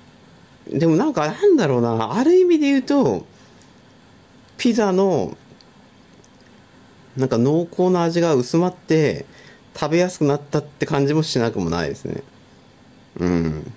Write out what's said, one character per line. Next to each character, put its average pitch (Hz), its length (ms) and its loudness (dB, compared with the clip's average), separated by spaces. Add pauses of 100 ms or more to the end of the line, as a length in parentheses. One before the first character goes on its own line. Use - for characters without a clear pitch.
(680)
れ、 - 100 -6
で 156 80 0
も 160 120 4
な 240 80 2
ん 311 80 -2
か 151 140 -2
な 302 200 0
ん 381 80 6
だ 208 120 2
ろ 131 100 2
う 120 40 2
な、 113 340 -2
あ 240 100 0
る 349 100 6
意 370 80 6
味 349 160 4
で 294 80 0
言 277 120 2
う - 20 -4
と、 202 440 0 (1300)
ピ 233 160 0
ザ 208 180 2
の、 180 460 0 (1800)
な 131 120 -2
ん - 20 -4
か 120 80 0
濃 151 340 2
厚 185 180 0
な 180 140 2
味 165 160 0
が 165 140 2
薄 123 240 0
ま 180 100 2
っ 180 80 -6
て、 143 500 0 (540)
食 151 120 -2
べ 165 80 2
や 180 100 0
す - 100 -12
く 151 60 0
な 143 100 0
っ 143 60 -8
た 147 180 -6
っ 143 40 -8
て - 220 -8
感 139 200 0
じ 143 80 -2
も 156 100 0
し - 160 -4
な 113 120 0
く 110 80 -6
も 85 100 -2
な 85 160 -2
い 71 40 -6
で 67 60 -8
す - 100 -20
ね。 - 180 -8 (960)
う 87 80 -4
ん。 82 520 -2